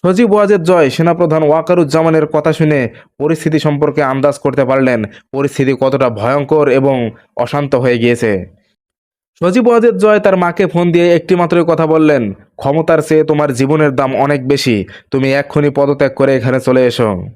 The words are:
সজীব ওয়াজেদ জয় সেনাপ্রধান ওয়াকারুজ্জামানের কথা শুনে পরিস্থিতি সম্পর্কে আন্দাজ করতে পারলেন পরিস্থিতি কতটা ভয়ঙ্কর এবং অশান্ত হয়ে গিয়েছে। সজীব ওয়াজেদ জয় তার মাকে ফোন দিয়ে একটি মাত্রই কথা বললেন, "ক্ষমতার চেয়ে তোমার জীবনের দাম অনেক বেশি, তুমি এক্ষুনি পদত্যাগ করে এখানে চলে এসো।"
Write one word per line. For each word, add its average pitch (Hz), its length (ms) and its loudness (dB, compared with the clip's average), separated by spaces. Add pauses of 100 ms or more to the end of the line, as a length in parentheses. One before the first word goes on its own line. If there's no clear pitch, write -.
সজীব 196 280 2
ওয়াজেদ 208 280 2
জয় 160 280 2
সেনাপ্রধান 165 520 0
ওয়াকারুজ্জামানের 160 840 0
কথা 156 260 -2
শুনে 151 360 0 (300)
পরিস্থিতি 156 400 -2
সম্পর্কে 147 440 0
আন্দাজ 135 360 -2
করতে 139 260 -2
পারলেন 127 400 0 (280)
পরিস্থিতি 139 480 -2
কতটা 135 300 0
ভয়ঙ্কর 139 580 0
এবং 131 420 0 (260)
অশান্ত 139 380 -4
হয়ে 123 240 0
গিয়েছে। 113 480 0 (960)
সজীব 220 260 0
ওয়াজেদ 233 280 2
জয় 208 240 2
তার 196 160 2
মাকে 180 300 -2
ফোন 170 260 -2
দিয়ে 170 220 4
একটি 165 200 0
মাত্রই 175 320 0
কথা 160 200 0
বললেন, 151 460 2 (240)
"ক্ষমতার 160 440 0
চেয়ে 156 240 0
তোমার 147 280 0
জীবনের 139 420 0
দাম 131 220 -2
অনেক 135 320 -2
বেশি, 120 380 0 (240)
তুমি 135 240 0
এক্ষুনি 143 360 -2
পদত্যাগ 143 440 0
করে 135 220 2
এখানে 127 240 -2
চলে 127 260 2
এসো।" 107 380 -2 (120)